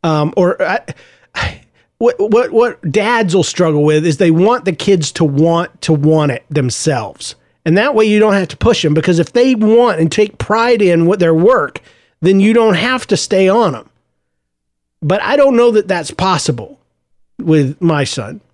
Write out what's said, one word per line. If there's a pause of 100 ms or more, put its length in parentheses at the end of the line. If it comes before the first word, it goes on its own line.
Um,
or
I, (540)
I, (380)
what,
what,
what
dads
will
struggle
with
is
they
want
the
kids
to
want,
to
want
it
themselves. (280)
And
that
way
you
don't
have
to
push
them,
because
if
they
want
and
take
pride
in
what
their
work, (400)
then
you
don't
have
to
stay
on
'em. (1120)
But
I
don't
know
that
that's
possible (600)
with
my
son. (120)